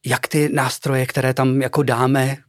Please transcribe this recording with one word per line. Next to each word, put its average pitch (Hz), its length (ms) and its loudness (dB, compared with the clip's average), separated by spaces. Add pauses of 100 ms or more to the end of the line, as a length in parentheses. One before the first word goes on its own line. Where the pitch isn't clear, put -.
jak 123 220 -4
ty 151 260 0
nástroje, 131 520 -2
které 131 280 -2
tam 131 280 2
jako 135 220 0
dáme 131 540 2 (120)